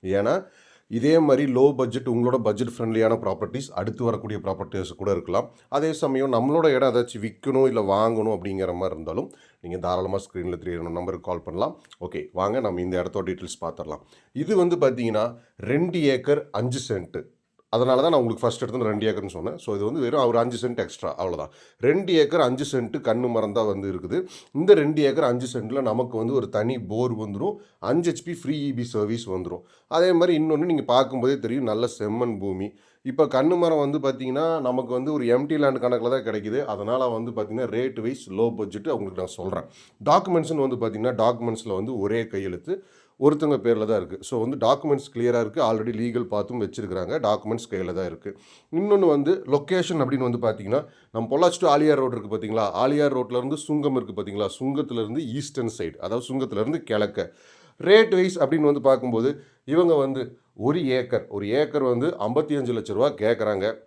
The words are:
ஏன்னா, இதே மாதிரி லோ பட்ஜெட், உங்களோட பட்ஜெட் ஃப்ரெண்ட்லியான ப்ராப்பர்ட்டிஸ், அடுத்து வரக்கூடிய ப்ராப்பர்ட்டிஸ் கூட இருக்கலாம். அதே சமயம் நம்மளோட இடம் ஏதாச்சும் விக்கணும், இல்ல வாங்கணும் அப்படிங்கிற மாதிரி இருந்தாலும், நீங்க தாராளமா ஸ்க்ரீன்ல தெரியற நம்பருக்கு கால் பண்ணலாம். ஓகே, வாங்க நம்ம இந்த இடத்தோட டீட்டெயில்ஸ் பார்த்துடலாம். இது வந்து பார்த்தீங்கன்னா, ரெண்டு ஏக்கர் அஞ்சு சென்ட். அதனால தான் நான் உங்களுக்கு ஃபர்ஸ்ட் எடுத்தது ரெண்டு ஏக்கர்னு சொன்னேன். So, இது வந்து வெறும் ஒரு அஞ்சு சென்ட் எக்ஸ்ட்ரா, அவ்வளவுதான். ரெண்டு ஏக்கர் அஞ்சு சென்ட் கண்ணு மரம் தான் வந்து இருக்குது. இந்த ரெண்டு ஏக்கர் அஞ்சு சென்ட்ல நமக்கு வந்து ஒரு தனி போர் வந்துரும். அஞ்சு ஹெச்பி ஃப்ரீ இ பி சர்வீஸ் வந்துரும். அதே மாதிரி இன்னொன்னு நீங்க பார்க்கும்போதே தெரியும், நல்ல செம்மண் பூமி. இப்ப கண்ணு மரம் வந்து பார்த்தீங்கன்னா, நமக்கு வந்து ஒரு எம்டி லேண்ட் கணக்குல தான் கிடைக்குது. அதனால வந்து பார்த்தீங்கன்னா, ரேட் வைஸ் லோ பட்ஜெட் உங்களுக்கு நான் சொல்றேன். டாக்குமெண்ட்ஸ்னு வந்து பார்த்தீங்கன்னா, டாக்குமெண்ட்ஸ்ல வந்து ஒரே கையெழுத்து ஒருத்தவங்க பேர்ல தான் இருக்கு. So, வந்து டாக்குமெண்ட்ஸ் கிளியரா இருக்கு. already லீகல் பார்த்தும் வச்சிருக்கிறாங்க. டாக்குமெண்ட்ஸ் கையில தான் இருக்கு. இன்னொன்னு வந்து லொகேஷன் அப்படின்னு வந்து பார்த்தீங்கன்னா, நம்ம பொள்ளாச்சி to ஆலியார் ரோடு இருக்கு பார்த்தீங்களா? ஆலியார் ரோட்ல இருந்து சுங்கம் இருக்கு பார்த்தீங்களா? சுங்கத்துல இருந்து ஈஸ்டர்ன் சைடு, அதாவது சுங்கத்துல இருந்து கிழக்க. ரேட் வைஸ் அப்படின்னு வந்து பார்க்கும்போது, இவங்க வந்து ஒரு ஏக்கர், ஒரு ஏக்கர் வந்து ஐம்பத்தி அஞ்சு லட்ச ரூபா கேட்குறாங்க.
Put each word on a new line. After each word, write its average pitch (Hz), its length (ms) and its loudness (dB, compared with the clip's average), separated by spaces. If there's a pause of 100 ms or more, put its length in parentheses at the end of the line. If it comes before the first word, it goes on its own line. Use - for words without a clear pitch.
(180)
ஏன்னா, 135 280 0 (420)
இதே 139 320 4
மாதிரி 139 340 4
லோ 135 220 4
பட்ஜெட், 123 380 -2
உங்களோட 123 360 2
பட்ஜெட் 117 280 -4
ஃப்ரெண்ட்லியான 113 480 2
ப்ராப்பர்ட்டிஸ், 101 460 -6
அடுத்து - 320 -4
வரக்கூடிய 107 400 -4
ப்ராப்பர்ட்டிஸ் 92 580 -6
கூட 98 100 0
இருக்கலாம். 92 380 -2 (200)
அதே 151 240 0
சமயம் 135 400 0
நம்மளோட 143 340 4 (100)
இடம் 127 160 4
ஏதாச்சும் 117 340 0
விக்கணும், 131 400 2
இல்ல 117 140 2
வாங்கணும் 107 560 2
அப்படிங்கிற 95 440 -4
மாதிரி 92 140 -2
இருந்தாலும், 80 360 -6 (300)
நீங்க 87 160 -8
தாராளமா 90 400 -2 (100)
ஸ்க்ரீன்ல 87 360 -6
தெரியற 85 360 -6
நம்பருக்கு 90 320 -8
கால் 85 180 -6
பண்ணலாம். 110 260 -4 (260)
ஓகே, 85 320 -8
வாங்க 101 260 0
நம்ம 95 220 -2
இந்த 90 220 -2
இடத்தோட 90 280 -4
டீட்டெயில்ஸ் 90 300 -10
பார்த்துடலாம். 78 400 -10 (300)
இது 151 320 -2
வந்து 175 120 2
பார்த்தீங்கன்னா, 120 600 0 (220)
ரெண்டு 156 440 0
ஏக்கர் 143 500 2
அஞ்சு 123 440 -2
சென்ட். 85 260 -8 (540)
அதனால 127 260 4
தான் 160 100 4
நான் 147 100 4
உங்களுக்கு 113 220 -2
ஃபர்ஸ்ட் 117 200 0
எடுத்தது 117 260 -2
ரெண்டு 104 200 0
ஏக்கர்னு 98 260 -4
சொன்னேன். 82 220 -6
So, 107 180 -6
இது 101 100 -2
வந்து 139 180 -2
வெறும் 123 280 2
ஒரு 117 100 4
அஞ்சு 120 220 -2
சென்ட் 120 200 -4
எக்ஸ்ட்ரா, 82 380 -6
அவ்வளவுதான். 80 300 -6 (360)
ரெண்டு 180 260 2
ஏக்கர் 160 340 4
அஞ்சு 127 240 -2
சென்ட் 117 260 -2 (100)
கண்ணு 120 280 2
மரம் 107 220 0
தான் 110 140 2
வந்து 98 220 -4
இருக்குது. 90 240 -4 (420)
இந்த 185 140 8
ரெண்டு 151 280 4
ஏக்கர் 139 280 4
அஞ்சு 123 240 -2
சென்ட்ல 123 280 -4
நமக்கு 120 400 -2
வந்து 117 120 -2
ஒரு 120 160 0
தனி 131 300 -2
போர் 113 420 -2
வந்துரும். 110 340 -6 (240)
அஞ்சு 165 320 0
ஹெச்பி 170 300 -8
ஃப்ரீ 143 300 -4
இ 123 80 -4
பி 120 40 -2
சர்வீஸ் 117 420 -2 (100)
வந்துரும். 90 280 -8 (240)
அதே 175 320 4
மாதிரி 170 220 4
இன்னொன்னு 156 300 2
நீங்க 147 140 0 (100)
பார்க்கும்போதே 131 440 2
தெரியும், 120 320 -2
நல்ல 117 180 0 (100)
செம்மண் 113 440 -2
பூமி. 98 240 -4 (440)
இப்ப 147 140 4 (100)
கண்ணு 156 280 4
மரம் 160 220 4
வந்து 143 200 0
பார்த்தீங்கன்னா, 135 640 -2
நமக்கு 123 280 -2
வந்து 139 160 -2
ஒரு 143 120 -2 (120)
எம்டி 147 260 0
லேண்ட் 131 220 2
கணக்குல 120 300 2
தான் 113 140 -4
கிடைக்குது. 107 320 -2 (120)
அதனால 117 340 -2 (100)
வந்து 117 140 -6
பார்த்தீங்கன்னா, 113 460 -4
ரேட் 123 300 -4
வைஸ் - 320 -8
லோ 117 160 2
பட்ஜெட் 101 420 -6
உங்களுக்கு 92 260 -6
நான் - 160 -10
சொல்றேன். 87 300 -6 (400)
டாக்குமெண்ட்ஸ்னு 165 560 2
வந்து 127 160 -2
பார்த்தீங்கன்னா, 113 420 -2
டாக்குமெண்ட்ஸ்ல 113 560 0
வந்து 113 260 -6
ஒரே 110 280 -2
கையெழுத்து 98 420 -6 (500)
ஒருத்தவங்க 147 380 4
பேர்ல 110 260 2
தான் 110 120 2
இருக்கு. 92 160 -10 (100)
So, - 160 -6
வந்து 131 220 -4
டாக்குமெண்ட்ஸ் 143 500 2
கிளியரா 120 280 2
இருக்கு. 107 220 -6
already 110 320 0
லீகல் 120 340 -2
பார்த்தும் 104 320 -4
வச்சிருக்கிறாங்க. 92 500 -6 (120)
டாக்குமெண்ட்ஸ் 110 460 -2
கையில 92 260 -4
தான் 92 140 -4
இருக்கு. 82 180 -12 (480)
இன்னொன்னு 196 340 4
வந்து 143 200 4 (220)
லொகேஷன் 165 500 0
அப்படின்னு 127 240 0
வந்து 120 180 -2
பார்த்தீங்கன்னா, 107 360 0 (320)
நம்ம 113 180 -2
பொள்ளாச்சி 175 320 4
to 175 100 4
ஆலியார் 151 280 4
ரோடு 123 160 -2
இருக்கு 104 160 -8
பார்த்தீங்களா? 110 320 -2 (180)
ஆலியார் 143 340 2
ரோட்ல 123 240 -2
இருந்து 139 260 -4
சுங்கம் 143 320 0
இருக்கு 104 180 -8
பார்த்தீங்களா? 101 320 -2 (100)
சுங்கத்துல 131 440 -2
இருந்து 113 200 -4 (160)
ஈஸ்டர்ன் 123 380 -6
சைடு, 82 180 -8 (120)
அதாவது 120 240 -4
சுங்கத்துல 110 320 -2
இருந்து 151 180 -4 (100)
கிழக்க. 104 360 -2 (640)
ரேட் 220 300 8
வைஸ் 185 260 0
அப்படின்னு 151 260 4
வந்து 143 180 2
பார்க்கும்போது, 123 400 2 (460)
இவங்க 170 180 6 (120)
வந்து 131 180 -2 (320)
ஒரு 143 260 0 (180)
ஏக்கர், 123 280 -4 (100)
ஒரு 101 80 -4 (160)
ஏக்கர் 139 320 0
வந்து 123 160 0 (180)
ஐம்பத்தி 147 340 0
அஞ்சு 120 180 -2
லட்ச 104 200 -6
ரூபா 139 120 4 (120)
கேட்குறாங்க. 107 440 0 (200)